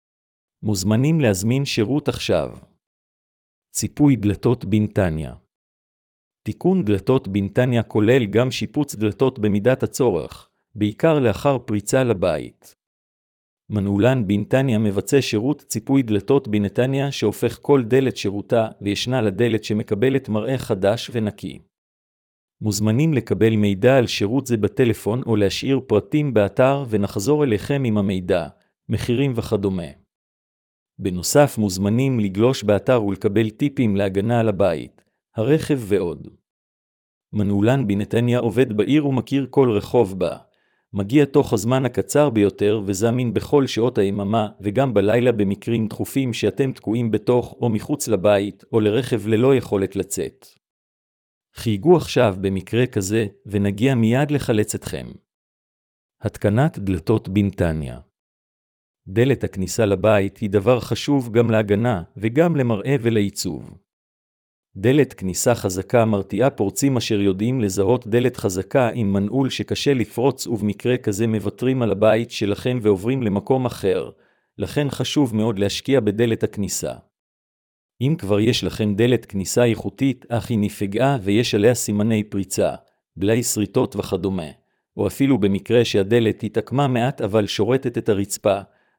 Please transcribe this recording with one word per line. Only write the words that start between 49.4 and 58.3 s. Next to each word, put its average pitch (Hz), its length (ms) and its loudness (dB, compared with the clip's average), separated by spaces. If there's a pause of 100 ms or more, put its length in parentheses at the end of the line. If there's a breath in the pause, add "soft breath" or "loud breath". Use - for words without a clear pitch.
יכולת 101 400 -2
לצאת. - 520 -6 (1080)
חייגו 117 420 2
עכשיו 117 440 2
במקרה 98 440 -2
כזה 107 420 -2 (180)
ונגיע 101 500 0
מיד 123 360 2
לחלץ 117 440 0
אתכם. 64 320 -10 (1160)
התקנת 107 580 -2
דלתות 98 500 -2
בנתניה. 85 720 -2 (1080)